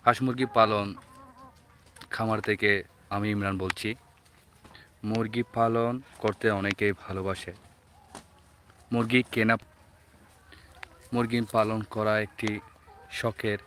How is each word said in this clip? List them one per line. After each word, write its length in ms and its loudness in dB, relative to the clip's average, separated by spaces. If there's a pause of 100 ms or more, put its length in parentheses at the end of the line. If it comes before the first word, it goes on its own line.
হাঁস 160 6
মুরগি 320 -2
পালন 340 4 (1200)
খামার 320 -2
থেকে 280 0 (400)
আমি 200 -2
ইমরান 280 0
বলছি। 320 -6 (1120)
মুরগি 400 -2 (100)
পালন 400 2 (260)
করতে 320 0
অনেকেই 420 0 (100)
ভালোবাসে। 480 -6 (1400)
মুরগি 300 2 (100)
কেনা, 240 4 (1600)
মুরগি 280 0 (120)
পালন 280 2 (100)
করা 300 0
একটি 320 -4 (600)
শখের। 560 -4